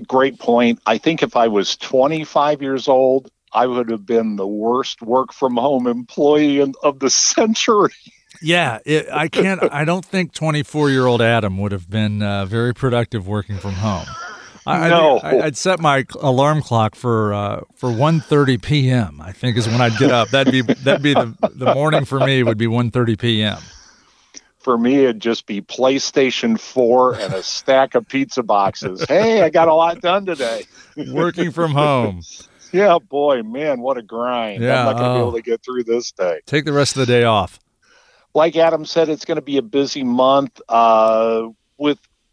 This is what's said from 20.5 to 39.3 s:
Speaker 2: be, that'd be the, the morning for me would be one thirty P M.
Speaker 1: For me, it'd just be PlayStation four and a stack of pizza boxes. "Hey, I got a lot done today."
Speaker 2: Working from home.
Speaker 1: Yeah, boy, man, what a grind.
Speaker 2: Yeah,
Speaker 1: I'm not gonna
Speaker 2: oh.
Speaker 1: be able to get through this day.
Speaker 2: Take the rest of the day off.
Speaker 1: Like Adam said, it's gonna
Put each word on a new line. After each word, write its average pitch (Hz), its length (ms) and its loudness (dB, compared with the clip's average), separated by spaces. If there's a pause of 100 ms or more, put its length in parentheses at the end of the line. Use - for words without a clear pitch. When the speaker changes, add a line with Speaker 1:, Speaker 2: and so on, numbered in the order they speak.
Speaker 2:
be, 131 80 2
that'd 135 420 0
be 143 120 2
the, 120 200 0 (180)
the 131 220 -2
morning 147 300 0
for 135 160 -4
me 131 240 2
would 113 140 0
be 113 100 0
one 117 240 0
thirty 117 240 0
P 113 260 0
M. 101 160 -2 (1000)
Speaker 1:
For 123 200 0
me, 123 260 2
it'd 113 160 0
just 117 260 -4
be 101 160 -6
PlayStation 131 960 0
four 127 540 2
and 101 200 -6
a 92 80 -6
stack 135 540 0
of 113 100 0
pizza 135 380 -4
boxes. 104 640 -2
"Hey, 214 340 2
I 156 60 4
got 165 180 4
a 160 80 4
lot 165 260 2
done 190 260 -2
today." 120 380 -4 (320)
Speaker 2:
Working 160 540 -4
from 165 220 -2
home. 127 500 0 (500)
Speaker 1:
Yeah, 180 260 4
boy, 139 440 0
man, 127 380 -4
what 127 160 -4
a 117 60 -10
grind. 117 600 -6
Speaker 2:
Yeah, 127 180 0
Speaker 1:
I'm 120 40 0
not 120 160 0
gonna 123 80 0
Speaker 2:
oh. 127 60 0
Speaker 1:
be 123 80 0
able 120 100 -2
to 117 100 -6
get 117 220 -4
through 123 200 -6
this 117 280 -4
day. 90 340 -4
Speaker 2:
Take 147 200 -2
the 151 60 -2
rest 143 240 0
of 135 40 -2
the 123 120 2
day 120 120 4
off. 113 340 0 (760)
Speaker 1:
Like 156 220 2
Adam 165 280 2
said, 160 240 0
it's 151 160 -6
gonna 160 160 -4